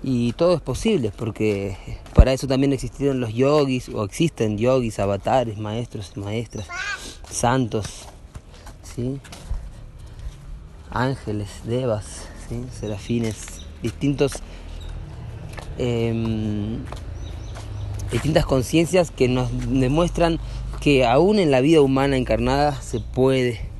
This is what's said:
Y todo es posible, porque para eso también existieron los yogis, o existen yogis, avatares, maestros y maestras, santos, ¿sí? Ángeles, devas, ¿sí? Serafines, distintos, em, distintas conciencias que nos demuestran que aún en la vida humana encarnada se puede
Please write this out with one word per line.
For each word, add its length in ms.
Y 300
todo 200
es 80
posible, 540
porque 600
para 180
eso 140
también 280
existieron 460
los 140
yogis, 560
o 140
existen 560
yogis, 400
avatares, 580
maestros 580
y 40
maestras, 480
santos, 720
¿sí? 360
Ángeles, 580
devas, 640
¿sí? 160
Serafines, 840
distintos, 520
em, 1040
distintas 340
conciencias 640
que 180
nos 220
demuestran 720
que 220
aún 360
en 100
la 120
vida 200
humana 340
encarnada 640
se 200
puede 600